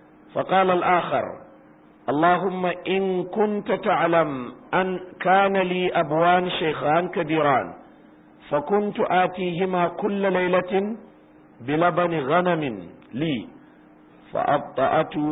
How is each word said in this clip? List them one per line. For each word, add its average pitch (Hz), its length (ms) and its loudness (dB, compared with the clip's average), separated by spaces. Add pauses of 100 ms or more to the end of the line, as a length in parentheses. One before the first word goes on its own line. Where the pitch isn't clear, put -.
(340)
فقال 185 360 2
الآخر: 170 540 0 (840)
"اللهم 175 580 2
إن 180 580 -2
كنت 208 480 -2
تعلم 160 800 0 (220)
أن 185 260 0 (200)
كان 196 360 4
لي 180 340 0 (100)
أبوان 170 500 2
شيخان 156 580 0
كبيران 147 680 0 (760)
فكنت 202 500 0
آتيهما 180 880 0
كل 196 440 -2
ليلة 185 640 0 (640)
بلبن 170 600 0
غنم 165 420 0 (520)
لي، 127 340 -4 (840)
فأبطأت - 800 0 (180)